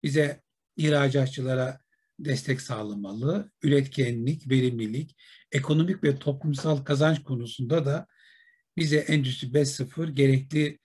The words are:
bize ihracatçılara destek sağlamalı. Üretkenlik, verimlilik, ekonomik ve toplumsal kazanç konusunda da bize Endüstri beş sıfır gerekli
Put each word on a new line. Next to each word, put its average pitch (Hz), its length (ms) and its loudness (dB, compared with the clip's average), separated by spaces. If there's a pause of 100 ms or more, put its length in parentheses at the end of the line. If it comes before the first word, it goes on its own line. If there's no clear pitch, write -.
bize 147 400 0 (340)
ihracatçılara 135 1040 0 (380)
destek 143 420 -4
sağlamalı. 107 920 -6 (100)
Üretkenlik, 135 880 0
verimlilik, 123 680 0 (360)
ekonomik 156 520 0
ve 139 140 2
toplumsal 147 580 -2
kazanç 147 460 2
konusunda 127 640 -2
da 143 200 -2 (680)
bize 151 220 2
Endüstri 135 560 0
beş 143 140 4
sıfır 160 400 -6
gerekli 139 760 2